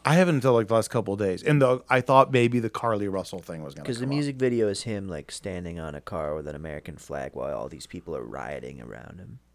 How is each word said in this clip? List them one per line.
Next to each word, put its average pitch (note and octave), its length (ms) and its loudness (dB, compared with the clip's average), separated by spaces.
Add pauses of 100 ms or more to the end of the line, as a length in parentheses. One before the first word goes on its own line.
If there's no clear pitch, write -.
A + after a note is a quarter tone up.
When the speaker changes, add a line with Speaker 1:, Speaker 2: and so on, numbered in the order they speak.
Speaker 1:
I D3+ 120 6
haven't F3 180 6
until, C3 180 4
like, A2+ 160 4
the A2+ 60 2
last A2 160 4
couple G#2 240 -2
of G2+ 60 -2
days. F#2 220 0
And D3 200 4
the, B2+ 260 4
I B2+ 140 4
thought C3 280 8
maybe B2 280 4
the A2+ 100 -2
Carly G#2 400 -2
Russell F#2+ 300 -6
thing E2 240 -12
was C#2+ 120 -10
gonna - 120 -14
Speaker 2:
'Cause B2+ 100 -4
the A#2+ 80 -6
Speaker 1:
come C3+ 60 -2
up. C#3+ 60 0
Speaker 2:
music C#3+ 200 -2
video A#2+ 320 2
is G2 140 -4
him, G2+ 260 -6
like, D2+ 240 -8
standing F2 480 -8
on D#2 140 -8
a D2 80 -12
car D2+ 320 -4
with D2 120 -6
an D2 80 -8
American D2+ 440 -10
flag C#2 340 -8
while C2+ 240 -6
all A#1+ 140 -6
these D2+ 160 -16
people E2+ 280 -10
are B1+ 100 -6
rioting B1+ 580 -10
around A#1+ 380 -16
him. A2+ 180 -16 (160)